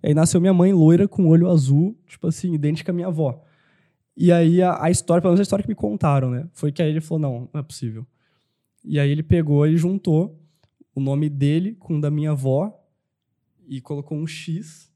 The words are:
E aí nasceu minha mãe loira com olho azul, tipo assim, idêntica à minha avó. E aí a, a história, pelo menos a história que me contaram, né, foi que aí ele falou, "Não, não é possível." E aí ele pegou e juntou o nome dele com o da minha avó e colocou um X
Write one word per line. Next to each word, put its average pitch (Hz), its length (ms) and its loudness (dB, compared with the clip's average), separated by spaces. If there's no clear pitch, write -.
E 160 60 -4
aí 147 60 2
nasceu 165 260 2
minha 190 140 2
mãe 185 180 4
loira 170 380 4
com 180 180 0
olho 170 220 6
azul, 156 480 2
tipo - 200 -14
assim, 175 260 -4
idêntica 151 400 -4
à - 20 -4
minha 175 120 -6
avó. 151 360 -4
E 175 160 4
aí 170 300 4
a, 180 220 0
a 165 80 2
história, 175 300 0
pelo 180 100 2
menos 180 100 4
a - 20 2
história - 200 -2
que - 60 -8
me 202 60 -4
contaram, 147 540 -2
né, 123 240 -6
foi 147 180 -4
que 147 100 -6
aí 156 80 0
ele 156 120 -4
falou, 156 180 -6
"Não, 127 340 -6
não 156 60 -8
é 139 40 -8
possível." 117 420 -12
E 147 160 -4
aí 143 100 0
ele 151 140 -2
pegou 151 440 2
e 156 100 2
juntou 175 600 -2
o 135 60 -8
nome 139 280 -2
dele 151 460 -2
com 160 220 -8
o 147 40 -2
da 147 100 -2
minha 151 200 -2
avó 139 420 -2
e 135 140 -12
colocou 147 360 -10
um 156 100 -6
X - 680 -12